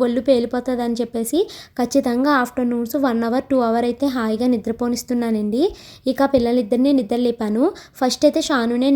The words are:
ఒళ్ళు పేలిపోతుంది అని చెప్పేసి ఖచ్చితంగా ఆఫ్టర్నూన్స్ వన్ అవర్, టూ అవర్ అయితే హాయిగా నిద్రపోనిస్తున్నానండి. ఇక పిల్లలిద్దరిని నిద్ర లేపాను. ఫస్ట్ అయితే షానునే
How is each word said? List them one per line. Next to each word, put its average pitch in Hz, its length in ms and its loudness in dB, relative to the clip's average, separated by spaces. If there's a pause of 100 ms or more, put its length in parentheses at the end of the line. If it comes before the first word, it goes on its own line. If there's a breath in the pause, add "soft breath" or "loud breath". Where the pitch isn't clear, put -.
ఒళ్ళు 240 240 0
పేలిపోతుంది 247 580 0
అని 233 140 -2
చెప్పేసి 233 400 -4 (400 loud breath)
ఖచ్చితంగా 262 520 0 (120)
ఆఫ్టర్నూన్స్ 240 520 -4 (100)
వన్ 233 220 0
అవర్, 247 220 0
టూ 269 80 2 (100)
అవర్ 233 200 0
అయితే 240 260 -2
హాయిగా 220 400 0
నిద్రపోనిస్తున్నానండి. 233 1120 -2 (480 loud breath)
ఇక 277 240 2
పిల్లలిద్దరిని 247 640 2
నిద్ర 240 260 -2
లేపాను. 226 380 0 (360 loud breath)
ఫస్ట్ 254 280 0
అయితే 302 220 2
షానునే 247 460 0